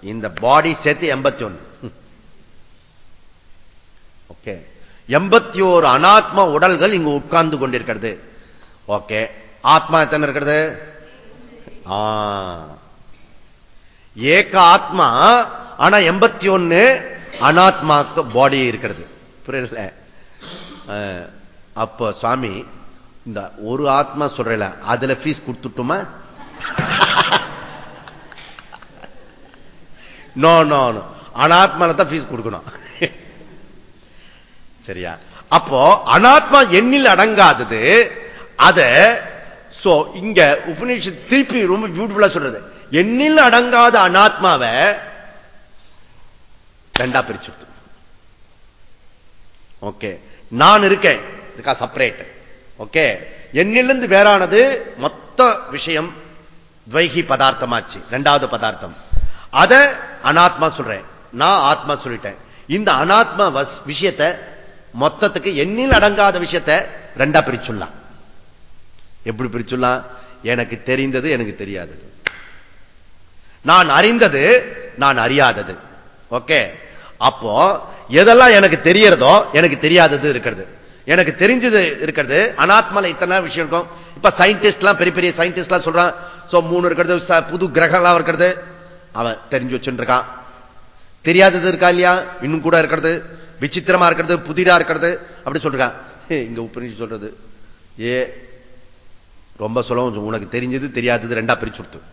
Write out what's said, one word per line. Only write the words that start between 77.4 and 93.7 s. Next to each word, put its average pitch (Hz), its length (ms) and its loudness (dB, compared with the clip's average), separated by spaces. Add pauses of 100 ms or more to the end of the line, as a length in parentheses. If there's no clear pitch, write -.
எதெல்லாம் 240 380 8
எனக்கு 175 180 4 (120)
தெரியறதோ, 180 440 6 (180)
எனக்கு 156 340 2
தெரியாதது 151 440 4
இருக்கிறது, 117 360 -6 (400)
எனக்கு 160 260 0 (120)
தெரிஞ்சது 226 400 2 (220)
இருக்கிறது. 147 340 -2 (180)
அனாத்மால 196 480 2 (100)
இத்தனை 180 260 -2
விஷயம் 160 260 -6
இருக்கும். 170 220 -4 (260)
இப்ப - 220 2
சயின்டிஸ்ட் 196 400 2
எல்லாம், 196 240 0
பெரிய 175 180 0
பெரிய 175 180 0
சயின்டிஸ்ட் 175 340 -4
எல்லாம் 175 180 -2
சொல்றான், 170 240 0 (380)
so, 175 80 4 (120)
மூணு 175 140 -2
இருக்கிறது, 170 300 0 (140)
ச-, 165 180 2
புது 170 180 -4 (120)
கிரகம் 165 240 2
எல்லாம் 175 180 4
இருக்கிறது, 170 300 0 (680)
அவன் 113 180 -6 (140)
தெரிஞ்சு 127 240 -4
வச்சுட்டு 123 260 -8
இருக்கான். 127 240 0 (1040)
தெரியாதது 180 400 2
இருக்கா 180 260 2
இல்லையா? 180 180 2 (340)
இன்னும் 156 200 -4
கூட 165 120 2
இருக்கிறது, 156 340 0 (480)
விசித்திரமா 180 500 0